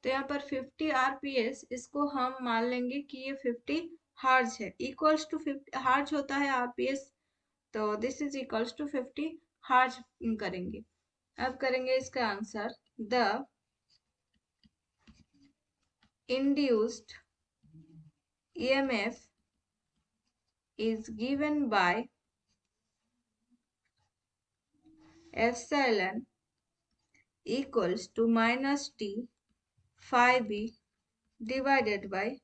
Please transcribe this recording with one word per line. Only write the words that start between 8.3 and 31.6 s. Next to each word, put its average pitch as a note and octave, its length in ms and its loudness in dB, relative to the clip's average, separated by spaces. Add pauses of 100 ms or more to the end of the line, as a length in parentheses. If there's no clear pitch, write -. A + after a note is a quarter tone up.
equals A#3+ 380 -2
to D4 140 -4
fifty C#4+ 340 -4 (400)
हर्ट्ज B3+ 340 4 (380)
करेंगे। F#3 420 -6 (640)
अब B3+ 140 -4
करेंगे B3+ 360 2
इसका C4 320 -2
आंसर। G#3 460 -6 (340)
The A#3 360 2 (2750)
induced C4 840 2 (1400)
E B3+ 160 -2
M C4+ 180 2
F A3+ 260 -2 (1600)
is A3 300 -2
given C#4 600 -2
by G3+ 400 2 (3250)
epsilon A#3 960 2 (1160)
equals A3+ 600 -2 (100)
to A3+ 120 4
minus B3+ 680 2
d G#3+ 280 -6 (800)
phi B3+ 320 6 (100)
b G#3 80 -2 (840)
divided A#3+ 720 0